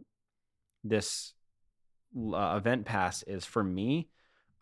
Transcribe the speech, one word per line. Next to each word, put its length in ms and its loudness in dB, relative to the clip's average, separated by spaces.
this 500 0
l-, 200 -2
uh, 200 2
event 280 2
pass 400 0
is, 200 -6
for 200 0
me, 440 0